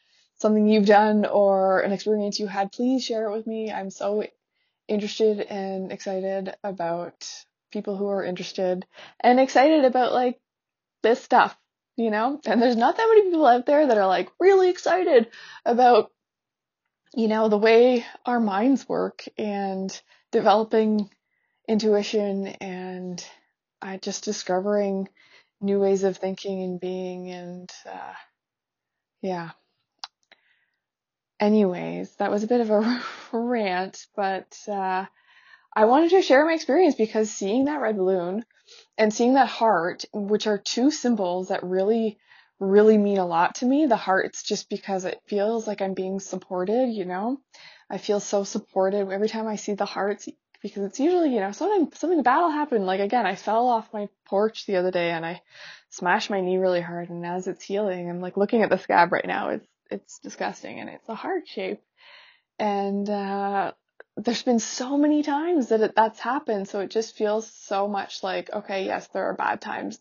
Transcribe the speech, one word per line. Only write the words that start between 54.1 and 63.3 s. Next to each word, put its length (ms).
porch 400
the 100
other 140
day 220
and 120
I 160
smashed 400
my 100
knee 180
really 220
hard, 300
and 140
as 220
it's 180
healing, 460
I'm, 100
like, 160
looking 260
at 80
the 60
scab 360
right 140
now. 240
It's, 160
it's 280
disgusting, 640
and 80
it's 200
a 60
heart 340
shape. 320
And, 500
uh, 640